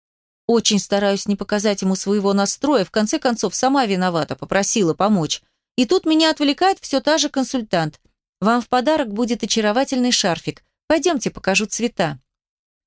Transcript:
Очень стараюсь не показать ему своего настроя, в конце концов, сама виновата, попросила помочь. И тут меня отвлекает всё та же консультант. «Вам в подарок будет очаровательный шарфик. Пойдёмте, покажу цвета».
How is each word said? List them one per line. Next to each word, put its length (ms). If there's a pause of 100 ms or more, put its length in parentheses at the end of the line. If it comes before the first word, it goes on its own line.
(460)
Очень 320
стараюсь 480
не 100
показать 460
ему 140
своего 360
настроя, 520
в 60
конце 280
концов, 360
сама 320
виновата, 500
попросила 580
помочь. 480 (340)
И 80
тут 220
меня 240
отвлекает 480
всё 220
та 180
же 100
консультант. 720 (400)
«Вам 220
в 60
подарок 440
будет 300
очаровательный 680
шарфик. 520 (220)
Пойдёмте, 440
покажу 360
цвета». 540 (680)